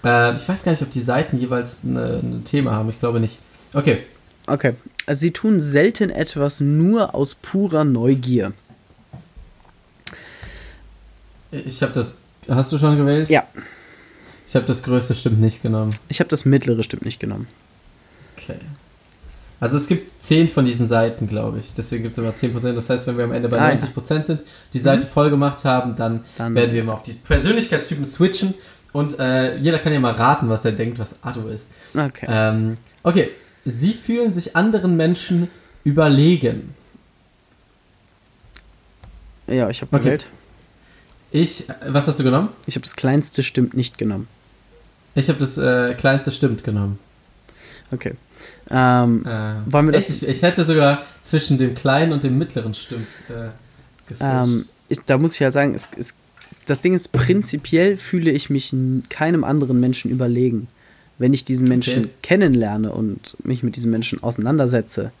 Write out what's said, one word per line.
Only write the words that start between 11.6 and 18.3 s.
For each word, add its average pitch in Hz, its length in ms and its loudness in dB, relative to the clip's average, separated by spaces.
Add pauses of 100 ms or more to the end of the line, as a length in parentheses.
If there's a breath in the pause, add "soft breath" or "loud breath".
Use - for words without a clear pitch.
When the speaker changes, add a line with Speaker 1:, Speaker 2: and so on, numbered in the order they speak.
Speaker 1:
hab - 120 -2
das, 120 220 -4 (320)
hast 131 240 0
du 156 60 -2
schon 147 200 4
gewählt? 147 320 2
Speaker 2:
Ja. 147 140 4 (1000 loud breath)
Speaker 1:
Ich - 100 -8
hab 120 100 2
das 117 180 -2
größte 123 320 0
stimmt 110 240 0
nicht 110 220 2
genommen. 110 340 -2 (140)
Speaker 2:
Ich - 100 -6
hab 170 100 0
das - 160 -2
mittlere 123 380 2
stimmt - 220 -8
nicht 117 140 -8
genommen. 107 280 -8 (920 soft breath)